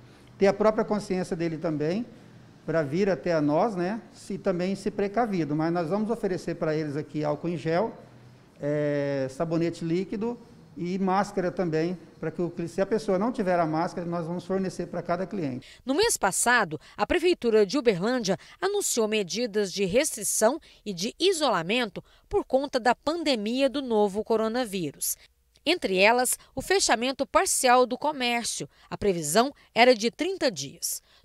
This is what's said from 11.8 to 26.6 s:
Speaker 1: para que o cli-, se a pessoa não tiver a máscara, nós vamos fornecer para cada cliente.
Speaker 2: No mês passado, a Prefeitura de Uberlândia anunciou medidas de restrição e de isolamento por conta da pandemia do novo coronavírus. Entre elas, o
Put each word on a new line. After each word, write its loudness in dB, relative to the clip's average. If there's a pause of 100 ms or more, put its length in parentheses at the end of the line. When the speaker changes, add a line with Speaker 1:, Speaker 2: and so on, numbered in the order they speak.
Speaker 1:
para -6
que -4
o -2
cli-, -6
se -2
a 0
pessoa 0
não 0
tiver 0
a 4
máscara, -2
nós -4
vamos -6
fornecer -2
para -8
cada -2
cliente. -6
Speaker 2:
No 0
mês 2
passado, 2 (200)
a -2
Prefeitura 2
de 0
Uberlândia 0 (220)
anunciou 0
medidas -2
de -2
restrição 0 (260)
e -6
de -6
isolamento 0 (240)
por 0
conta 0
da 2
pandemia 0
do -6
novo 0
coronavírus. -2 (500)
Entre 2
elas, 4 (160)
o -8